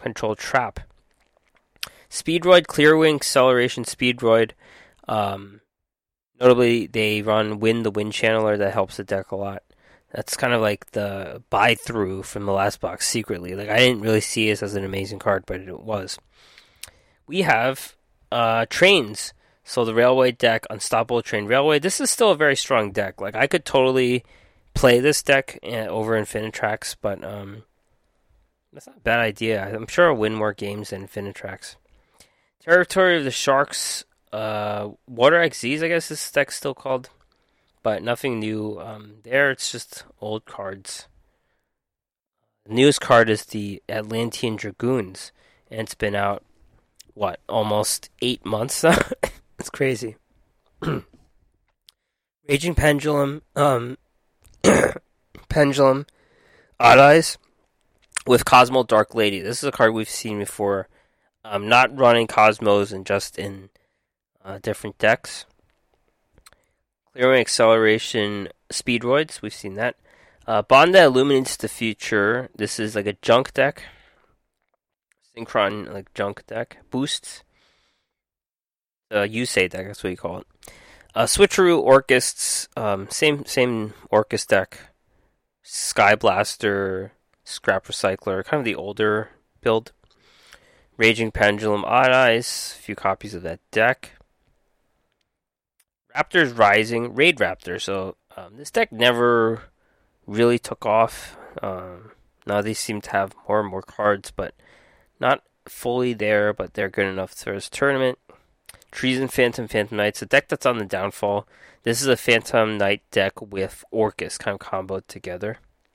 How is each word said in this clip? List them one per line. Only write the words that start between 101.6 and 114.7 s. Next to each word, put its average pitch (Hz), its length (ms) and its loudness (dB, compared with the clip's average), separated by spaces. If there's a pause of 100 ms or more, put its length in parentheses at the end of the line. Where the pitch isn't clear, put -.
Um, 92 500 -12 (340)
now 104 160 -2
they 107 100 -4
seem 104 300 -8
to - 80 -16
have 98 240 -2 (120)
more 107 140 0
and 104 80 -4
more 92 140 -10
cards, 104 480 -2
but - 240 -10 (640)
not 135 220 0 (260)
fully 123 460 -4
there, 104 400 0
but - 180 -10
they're 98 160 -4
good 98 180 -2
enough 95 260 -8
for - 200 -10
this 98 160 -10
tournament. 131 500 -2 (720)
Treason 127 360 -2
Phantom, 120 400 0
Phantom 104 300 -4
Knights, 104 240 -2
a 101 60 -12
deck - 220 2
that's - 180 -4
on 123 100 0
the 107 80 -4
downfall. 101 640 -4 (340)
This 117 200 -2
is 139 60 -4
a 123 80 4
Phantom 113 600 0
Knight 101 340 -2
deck 98 300 -2
with 98 500 -10
Orcus 107 460 -4
kind - 180 -6
of 95 60 -14
comboed 95 480 -8